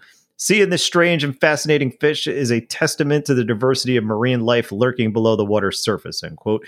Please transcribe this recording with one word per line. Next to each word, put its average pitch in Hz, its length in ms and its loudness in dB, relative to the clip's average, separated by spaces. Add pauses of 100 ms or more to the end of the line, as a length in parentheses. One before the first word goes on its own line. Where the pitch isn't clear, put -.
(380)
"Seeing 196 320 2
this 175 160 0
strange 170 380 2
and 139 160 -6
fascinating 147 520 2
fish - 360 -2
is 131 240 -2
a 117 100 2
testament 147 640 -2
to 143 80 2
the 123 100 2
diversity 123 540 0
of 110 60 2
marine 117 380 0
life 117 300 0
lurking 113 400 0
below 110 240 2
the 104 100 0
water's 101 380 -2
surface," 90 400 -6
end 80 140 -14
quote, 107 300 -4